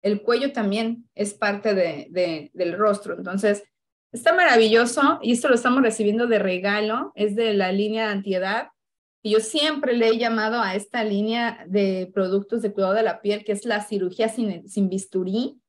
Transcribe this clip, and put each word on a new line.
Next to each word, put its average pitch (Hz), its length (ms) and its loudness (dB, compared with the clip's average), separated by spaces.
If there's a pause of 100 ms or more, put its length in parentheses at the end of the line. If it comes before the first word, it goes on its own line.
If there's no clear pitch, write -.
El 202 200 0
cuello 254 300 0
también 226 600 -4
es 208 180 -4
parte 202 420 -2
de, 165 360 -2
de, 165 420 -4
del 175 240 -4
rostro. 202 400 0
Entonces, 196 460 -2 (500)
está 330 220 2
maravilloso 247 880 4
y 240 100 0
esto 247 160 0
lo 254 60 6
estamos 247 280 2
recibiendo 220 440 2
de 220 140 2
regalo. 208 760 -2
Es 208 220 -2
de 226 180 0
la 190 160 2
línea 214 400 0
antiedad. 196 580 -2 (580)
Y 208 40 -2
yo 214 100 4
siempre 285 540 0
le 226 140 4
he 226 100 4
llamado 226 420 0
a 190 140 -2
esta 214 280 -4
línea 220 640 -2
de 190 460 0
productos 202 480 0
de 208 140 -2
cuidado 190 180 0
de 220 100 2
la 202 200 -2
piel, 208 200 -2
que 214 100 -4
es 202 120 -4
la 214 160 -2
cirugía 202 480 -2
sin, 214 400 -6
sin 196 220 0
bisturí. 190 680 -4 (100)